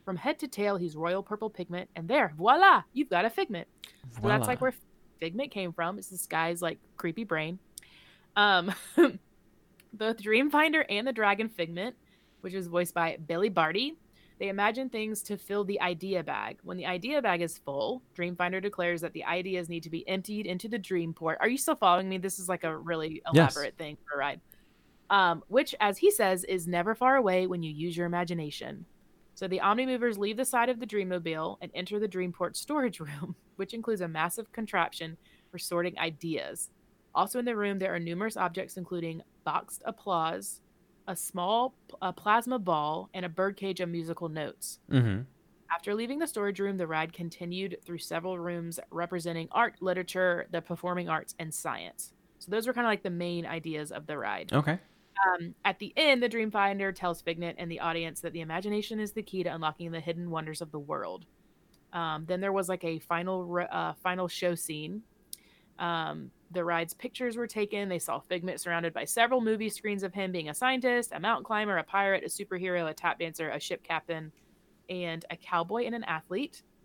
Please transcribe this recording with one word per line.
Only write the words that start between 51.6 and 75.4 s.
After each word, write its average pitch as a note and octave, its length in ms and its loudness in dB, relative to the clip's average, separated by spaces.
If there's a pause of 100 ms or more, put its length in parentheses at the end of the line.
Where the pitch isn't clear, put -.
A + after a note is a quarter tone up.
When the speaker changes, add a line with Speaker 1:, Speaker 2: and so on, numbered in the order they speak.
Speaker 1:
So - 140 -14
those A3 160 -2
were B3+ 60 2
kinda, A#3+ 140 2
like, G#3 140 2
the G3 80 -4
main F3 380 -4
ideas D#3 440 -6
of D3+ 140 -8
the D3+ 140 -4
ride. G2+ 340 -4
Speaker 2:
Okay. D3+ 240 2 (500)
Speaker 1:
Um, F3 280 0 (100)
at G3 140 0
the G#3 180 -8
end, C#4+ 240 6
the A#3+ 80 4
Dreamfinder G3+ 680 2
tells E3+ 280 -2
Figment E3+ 360 -4
and E3+ 120 -6
the E3 80 -6
audience E3 420 -2
that E3 100 -6
the E3 100 -6
imagination G#3 580 -2
is G#3 120 -2
the G#3+ 120 -6
key F#3 200 -4
to E3+ 60 -2
unlocking E3 420 -4
the E3 80 -6
hidden E3+ 300 -4
wonders D#3 320 -4
of D#3 100 -10
the D3+ 80 -8
world. - 460 -6 (640)
Um, D#3+ 360 -4
then F3+ 120 0
there G3 140 0
was, F#3+ 160 0
like, F3+ 140 -4
a E3 160 -2
final F3+ 460 -2
re-, F3 260 0
uh, E3 220 -2
final F3+ 340 0
show F3 260 0
scene. E3 480 -6 (800)
Um, D#3+ 520 -4 (200)
the F3 120 -2
ride's E3+ 300 0
pictures B3 440 -6
were A#3+ 100 -4
taken. G#3 420 -2
They F3 100 -2
saw - 200 -4
Figment F3 400 -4
surrounded E3+ 340 -2
by A#2 120 -4
several A#3+ 340 4
movie A3 300 2
screens G3+ 340 -4
of F#3 100 -4
him F#3+ 180 -2
being D#3+ 180 -2
a D3+ 40 -4
scientist, B3+ 600 2
a - 60 -6
mountain G#3 240 0
climber, G#3 340 0
a D#3 60 2
pirate, G3 400 2
a - 40 -4
superhero, F3+ 600 -2
a D#3 40 -4
tap D#3+ 260 0
dancer, D#3+ 300 -4
a C#3+ 100 -4
ship - 240 -6
captain, D#3+ 480 -4 (580)
and E3+ 400 -6
a E3 80 -10
cowboy F#3 480 -2